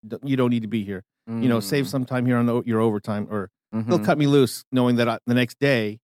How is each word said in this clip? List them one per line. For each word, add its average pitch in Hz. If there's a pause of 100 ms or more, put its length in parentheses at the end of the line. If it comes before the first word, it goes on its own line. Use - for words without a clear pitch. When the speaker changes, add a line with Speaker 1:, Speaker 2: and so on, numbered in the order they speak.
Speaker 1:
D-, 107
you 139
don't 123
need 117
to 110
be 107
here. 95 (260)
You 117
know, 117
save 139
Speaker 2:
Mm. -
Speaker 1:
some 131
time 123
here 123
on 120
o-, 120
your 113
overtime," 104
or 101 (240)
Speaker 2:
Mm-hmm. 110
Speaker 1:
he'll 175
cut 165
me 147
loose, 139
knowing 123
that 117
I, 113
the 120
next 123
day 113